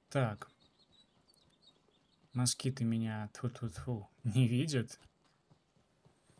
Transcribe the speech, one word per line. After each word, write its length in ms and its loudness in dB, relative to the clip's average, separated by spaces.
Так. 400 0
Москиты 500 0
меня, 500 0
тьфу-тьфу-тьфу, 760 -6
не 240 6
видят. 500 0